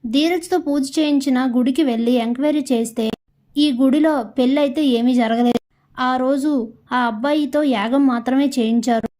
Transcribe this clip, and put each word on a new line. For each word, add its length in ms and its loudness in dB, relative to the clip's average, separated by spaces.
ధీరజ్తో 540 0
పూజ 260 -2
చేయించిన 480 0
గుడికి 360 0
వెళ్ళి 300 0
ఎంక్వైరీ 500 0
చేస్తే, 380 -2
ఈ 160 4
గుడిలో 520 2
పెళ్ళైతే 640 0
ఏమీ 280 2
జరగలేదు. 460 2
ఆ 180 0
రోజు 360 0
ఆ 140 0
అబ్బాయితో 560 -2
యాగం 440 0
మాత్రమే 400 0
చేయించారు. 600 0